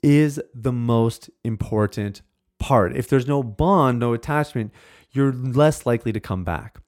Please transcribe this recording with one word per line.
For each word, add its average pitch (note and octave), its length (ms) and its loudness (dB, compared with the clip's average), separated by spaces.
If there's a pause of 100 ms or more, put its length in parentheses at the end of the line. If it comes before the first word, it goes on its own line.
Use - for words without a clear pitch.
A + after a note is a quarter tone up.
is C#3+ 360 4 (140)
the B2 200 -4
most A#2 560 0 (140)
important G#2+ 760 -4 (380)
part. G#2+ 360 2
If - 120 -4
there's C3 200 0
no C#3+ 140 -2
bond, C3 580 0
no A#2+ 140 0
attachment, B2 600 -4 (380)
you're C#3 200 0
less C3 540 0
likely A#2 260 -2
to G#2+ 80 -4
come F#2 240 -6
back. E2+ 440 -8